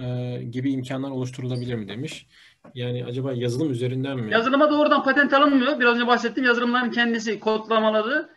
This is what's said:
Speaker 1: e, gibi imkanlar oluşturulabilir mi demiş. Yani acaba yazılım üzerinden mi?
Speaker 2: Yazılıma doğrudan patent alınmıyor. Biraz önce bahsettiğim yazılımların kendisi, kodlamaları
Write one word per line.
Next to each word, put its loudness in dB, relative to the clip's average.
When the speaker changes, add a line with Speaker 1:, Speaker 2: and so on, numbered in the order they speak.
Speaker 1:
e, -6
gibi -4
imkanlar -6
oluşturulabilir -6
mi -6
demiş. -10
Yani -6
acaba -4
yazılım -2
üzerinden -4
mi? -6
Speaker 2:
Yazılıma 2
doğrudan 2
patent 2
alınmıyor. 4
Biraz 6
önce 0
bahsettiğim 2
yazılımların 2
kendisi, 0
kodlamaları 0